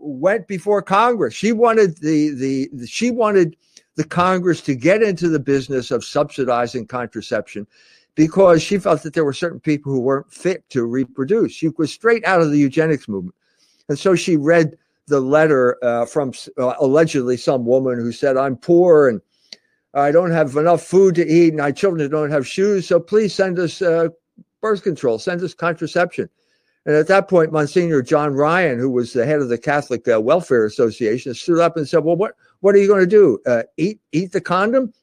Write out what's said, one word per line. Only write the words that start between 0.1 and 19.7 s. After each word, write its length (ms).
before 320
Congress. 540
She 180
wanted 460
the, 320
the, 420
the, 140
she 240
wanted 460
the 80
Congress 580
to 120
get 280
into 260
the 100
business 520
of 140
subsidizing 840
contraception 800
because 480
she 160
felt 240
that 100
there 120
were 100
certain 260
people 320
who 80
weren't 320
fit 380
to 140
reproduce. 680
She 240
was 160
straight 320
out 160
of 100
the 80
eugenics 500
movement. 260
And 100
so 160
she 220
read 400
the 120
letter, 640
uh, 240
from, 260
uh, 220
allegedly 560
some 280
woman 340
who 140
said, 240
"I'm 200
poor 520
and 120